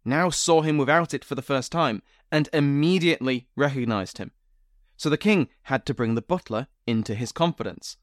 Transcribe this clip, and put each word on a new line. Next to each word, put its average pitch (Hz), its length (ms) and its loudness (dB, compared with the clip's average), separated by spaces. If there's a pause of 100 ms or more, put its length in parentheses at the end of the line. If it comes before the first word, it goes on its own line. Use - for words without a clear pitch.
now 156 240 0
saw 160 320 2
him 156 160 0
without 147 360 2
it 135 120 -8
for 135 100 -8
the 127 60 -6
first 131 300 -4
time, 139 300 -2 (300)
and 151 220 2
immediately 147 920 2 (100)
recognized 120 600 -2
him. 95 120 -12 (640)
So - 140 -4
the 151 80 2
king 196 320 2 (140)
had - 240 -4
to 135 60 -2
bring 113 220 0
the 117 60 -2
butler 127 460 -4 (200)
into 110 260 -2
his 113 200 -6
confidence. - 680 -4